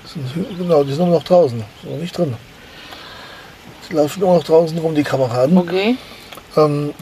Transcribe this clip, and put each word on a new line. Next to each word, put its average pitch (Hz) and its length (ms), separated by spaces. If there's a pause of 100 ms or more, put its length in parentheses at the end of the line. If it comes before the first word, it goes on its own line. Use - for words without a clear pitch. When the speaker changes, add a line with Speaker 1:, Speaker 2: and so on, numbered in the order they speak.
Speaker 1:
sind 135 300
Hü-, 190 220
genau, 170 260
die 139 100
sind 160 100
immer 175 120
noch 151 80
draußen, 135 400 (180)
sind 147 120
noch 135 80
nicht 175 160
drin. 147 180 (1500)
Die 196 60
laufen 151 260
immer 180 140
noch 156 80
draußen 160 360
rum, 160 160
die 147 80
Kameraden. 131 540
Speaker 2:
Okay. 185 380 (640)
Speaker 1:
Ähm, 147 440